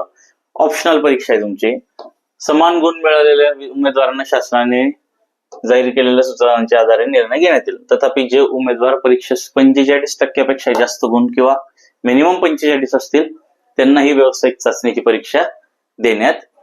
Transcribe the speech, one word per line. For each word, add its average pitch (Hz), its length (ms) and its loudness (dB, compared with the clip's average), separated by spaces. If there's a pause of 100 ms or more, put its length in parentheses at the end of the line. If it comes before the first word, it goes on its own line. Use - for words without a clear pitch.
(560)
ऑप्शनल 151 480 0
परीक्षा 139 300 0
आहे 107 80 0
तुमची. 107 380 -4 (600)
समान 160 380 0
गुण 165 240 -2
मिळालेल्या 147 680 2
उमेदवारांना 135 540 -2
शासनाने 123 680 0 (800)
जाहीर 127 200 2
केलेल्या 127 340 2
सूचनांच्या 120 560 0
आधारे 113 260 2
निर्णय 127 340 0
घेण्यात 165 280 2
येईल. 95 240 -10
तथापि 131 380 0
जे 127 100 2
उमेदवार 127 560 0
परीक्षेस 127 540 -2
पंचेचाळीस 139 680 2
टक्क्यापेक्षा 135 600 -2
जास्त - 260 -2
गुण 120 200 0
किंवा 127 300 0 (480)
मिनिमम 165 360 2
पंचेचाळीस 147 560 -2
असतील 151 380 -2 (440)
त्यांना 139 240 4
ही 143 120 2
व्यावसायिक 131 440 0
चाचणीची 113 440 -4
परीक्षा 117 420 -2 (560)
देण्यात 113 340 0 (300)